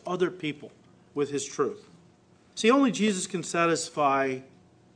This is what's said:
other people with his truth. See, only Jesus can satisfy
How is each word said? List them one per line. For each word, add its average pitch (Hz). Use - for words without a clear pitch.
other 175
people 147
with 143
his 143
truth. -
See, 220
only 269
Jesus 190
can 170
satisfy 143